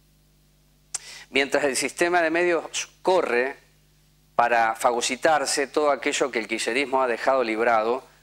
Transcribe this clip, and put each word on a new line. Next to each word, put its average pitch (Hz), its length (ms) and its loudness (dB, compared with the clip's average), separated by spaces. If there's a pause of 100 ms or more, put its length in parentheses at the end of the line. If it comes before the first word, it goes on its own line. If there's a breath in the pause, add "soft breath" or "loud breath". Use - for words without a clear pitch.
(1300 loud breath)
Mientras 139 360 0
el 131 100 0
sistema 175 460 0
de 160 80 2
medios 170 580 -2 (140)
corre 139 560 0 (760)
para 117 400 2
fagocitarse 135 920 0
todo 151 240 0
aquello 139 400 -2
que 117 80 -4
el 107 80 -6
kirchnerismo 123 540 -2
ha 131 60 0
dejado 127 360 0
librado 113 640 0 (140 soft breath)